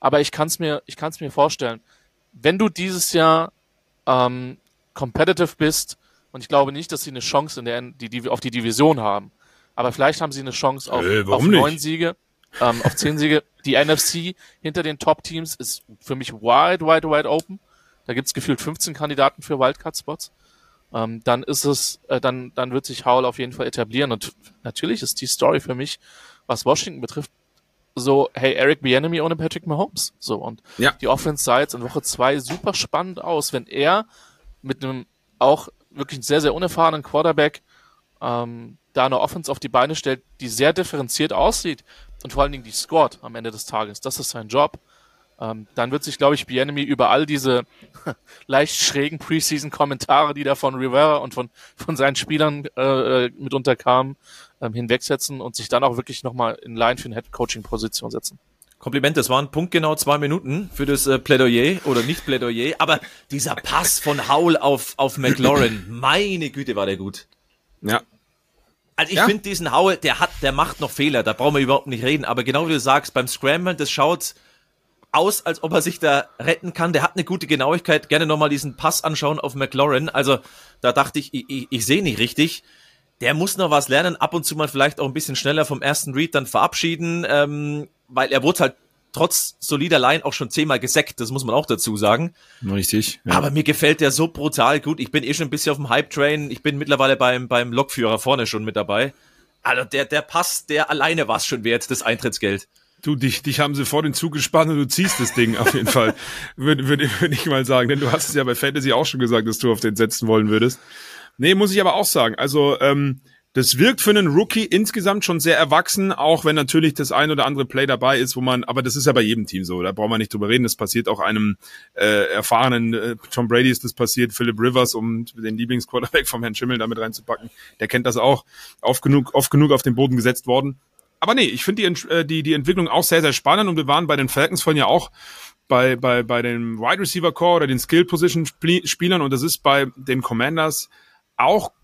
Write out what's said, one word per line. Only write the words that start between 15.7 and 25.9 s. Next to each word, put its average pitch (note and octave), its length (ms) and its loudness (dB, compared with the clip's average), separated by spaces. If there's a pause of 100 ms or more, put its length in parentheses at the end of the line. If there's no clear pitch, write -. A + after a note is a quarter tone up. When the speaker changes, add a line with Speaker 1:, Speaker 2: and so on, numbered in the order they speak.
Speaker 1:
für - 160 -10
mich B2+ 200 -10
wide, D3 500 4
wide, D#3+ 240 4
wide D3+ 220 2
open. E3 280 -2 (460)
Da B2 80 -6
gibt's C3 220 -4
gefühlt C3+ 260 -2
fünfzehn D#3+ 320 -6
Kandidaten C#3+ 480 0
für C#3+ 180 -4
Wildcard-Spots. - 720 -2 (600)
Ähm, A2+ 320 -6
dann B2 180 0
ist C3 220 -4
es, C#3+ 440 -2
äh, C3 120 -2
dann, B2+ 340 -4
dann B2+ 180 -4
wird C3+ 120 -2
sich - 220 -12
Howell B2+ 180 4
auf B2 140 -4
jeden B2+ 160 -8
Fall B2 120 -6
etablieren. B2 460 -2
Und - 220 -6 (280)
natürlich F3+ 380 -6
ist - 220 -6
die C3+ 40 -8
Story C#3+ 340 -4
für - 140 -10
mich, C3+ 240 -10 (480)